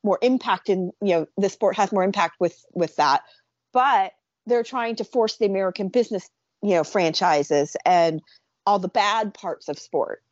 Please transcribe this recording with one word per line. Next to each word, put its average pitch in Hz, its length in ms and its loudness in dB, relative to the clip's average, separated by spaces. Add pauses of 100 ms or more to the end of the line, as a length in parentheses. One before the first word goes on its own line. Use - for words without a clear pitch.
more 196 160 0
impact 247 480 0
in, 180 220 0 (100)
you 196 140 2
know, 160 120 0 (100)
the 196 120 0
sport - 280 0
has 202 140 0
more 196 120 2
impact 190 360 0
with, 175 180 -2 (160)
with 170 240 -4
that. 139 260 2 (480)
But 247 400 2 (340)
they're 233 180 0
trying 233 340 -6
to 226 60 -6
force 220 340 -2
the 220 80 0
American 190 420 -2
business, 214 420 -2 (320)
you 202 100 0
know, 165 120 2
franchises 156 920 0 (100)
and 165 360 2 (440)
all 202 140 2
the 185 100 -6
bad 208 440 -2
parts - 360 -12
of 147 100 -8
sport. - 420 -6 (100)